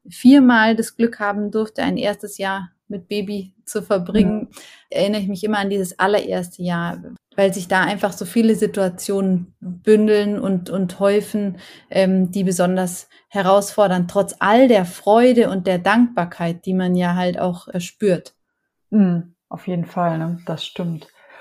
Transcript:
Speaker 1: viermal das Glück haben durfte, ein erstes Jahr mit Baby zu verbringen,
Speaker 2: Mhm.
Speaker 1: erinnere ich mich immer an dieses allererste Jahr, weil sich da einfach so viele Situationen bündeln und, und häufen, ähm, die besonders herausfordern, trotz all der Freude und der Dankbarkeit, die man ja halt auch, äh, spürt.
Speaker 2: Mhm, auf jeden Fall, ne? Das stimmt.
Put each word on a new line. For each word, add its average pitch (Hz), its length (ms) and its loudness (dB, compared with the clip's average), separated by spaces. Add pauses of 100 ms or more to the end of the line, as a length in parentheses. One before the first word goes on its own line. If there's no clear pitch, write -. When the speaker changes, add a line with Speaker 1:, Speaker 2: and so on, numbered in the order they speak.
Speaker 1:
viermal 247 680 6
das 220 200 -6
Glück 233 240 -2
haben 208 320 -4
durfte, 220 320 -4
ein 185 140 -2
erstes 202 400 -6
Jahr 190 340 -6 (160)
mit 196 200 -12
Baby 202 460 -6 (120)
zu - 160 -8
verbringen, 202 680 0
Speaker 2:
Mhm. - 20 -18 (400)
Speaker 1:
erinnere 202 320 0
ich 190 60 -4
mich 196 160 -6
immer 214 160 -2
an 196 100 -2
dieses 196 300 -4
allererste 185 640 -2
Jahr, 170 360 -4 (400)
weil 196 160 2
sich 180 160 -8
da 190 140 2
einfach 190 280 -2
so - 140 -10
viele 226 300 2
Situationen 190 1080 -2
bündeln 208 800 2
und, 185 300 -2
und 180 300 -4
häufen, 202 580 0 (320)
ähm, 190 420 2
die 196 120 -2
besonders 180 640 -2 (220)
herausfordern, 190 800 2
trotz 190 300 -2
all 226 280 6
der 214 180 4
Freude 233 640 4
und 190 180 -4
der 180 120 0
Dankbarkeit, 175 840 0
die 190 80 -4
man 185 220 0
ja 175 200 0
halt 180 240 -2
auch, 180 300 -6
äh, 180 100 -6
spürt. 180 560 -4 (540)
Speaker 2:
Mhm, 175 460 0 (140)
auf - 180 -14
jeden 175 180 -4
Fall, 170 320 -2
ne? 170 280 -6
Das 160 200 -8
stimmt. 170 420 -10 (340)